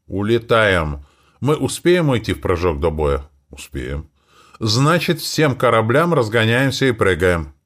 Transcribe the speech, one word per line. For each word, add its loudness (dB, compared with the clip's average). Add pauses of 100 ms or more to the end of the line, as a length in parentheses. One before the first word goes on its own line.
«Улетаем. 0 (340)
Мы 0
успеем 0
уйти -2
в -6
прыжок 0
до 0
боя?» -2 (200)
«Успеем». -10 (500)
«Значит, 0
всем -2
кораблям 2
разгоняемся 0
и 2
прыгаем. 0 (120)